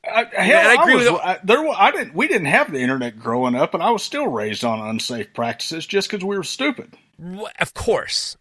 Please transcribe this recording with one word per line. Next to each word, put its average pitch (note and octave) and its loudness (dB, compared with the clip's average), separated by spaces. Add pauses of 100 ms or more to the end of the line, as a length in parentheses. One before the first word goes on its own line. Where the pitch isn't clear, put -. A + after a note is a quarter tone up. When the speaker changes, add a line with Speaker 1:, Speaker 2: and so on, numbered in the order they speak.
Speaker 1:
I, A3+ 0
hell, G3 4
Speaker 2:
And G#3+ 4
I A#3+ 8
Speaker 1:
I C#4+ 4
Speaker 2:
agree C4 6
Speaker 1:
was, A#3+ 4
Speaker 2:
with - -2
Speaker 1:
I, F#3 -2
there B3 4
wa-, C#4+ -2
I G#3+ 6
didn't, B3+ -6
we A3+ 0
didn't G3 0
have A#3+ 2
the C#3 -6
internet B2 -2
growing B2 0
up, D3+ 0
and - -2
I G3+ 2
was A3+ 0
still D4 -4
raised G#2+ -4
on A2 -2
unsafe A2 -6
practices A#2+ -6
just G3 -2
'cause F#3+ -6
we G3+ -4
were F#3 -4
stupid. - -6 (200)
Speaker 2:
Wha-, F3+ -12 (120)
of - -4
course. - -4